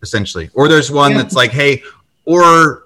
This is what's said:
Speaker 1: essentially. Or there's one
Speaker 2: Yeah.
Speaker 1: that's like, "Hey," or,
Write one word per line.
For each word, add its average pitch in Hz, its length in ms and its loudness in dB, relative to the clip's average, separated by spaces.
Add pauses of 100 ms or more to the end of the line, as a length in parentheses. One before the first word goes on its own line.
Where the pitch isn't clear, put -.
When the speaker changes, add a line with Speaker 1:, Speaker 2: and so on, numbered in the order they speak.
Speaker 1:
essentially. 98 520 -8
Or 143 160 2
there's 147 220 0
one 143 200 0
Speaker 2:
Yeah. 139 60 0
Speaker 1:
that's 123 180 -4
like, 123 160 0
"Hey," 139 320 -2 (420)
or, 165 600 2